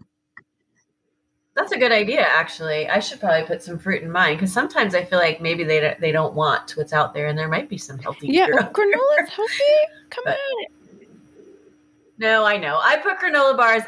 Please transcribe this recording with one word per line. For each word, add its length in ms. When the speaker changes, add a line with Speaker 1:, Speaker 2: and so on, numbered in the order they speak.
Speaker 1:
That's 160
a 60
good 120
idea, 300
actually. 680
I 140
should 180
probably 280
put 160
some 160
fruit 240
in 100
mine, 260
'cause 140
sometimes 420
I 120
feel 120
like 220
maybe 240
they 160
don't, 180
they 140
don't 220
want 420
what's 160
out 220
there, 140
and 100
there 100
might 220
be 80
some 200
healthy 300
Speaker 2:
Yeah, 160
Speaker 1:
fruit 120
Speaker 2:
well, 80
Speaker 1:
out 100
there. 100
Speaker 2:
granola's 460
healthy. 320
Come 160
Speaker 1:
But 80
Speaker 2:
on. 320
Speaker 1:
No, 260
I 140
know. 240
I 160
put 200
granola 380
bars, 320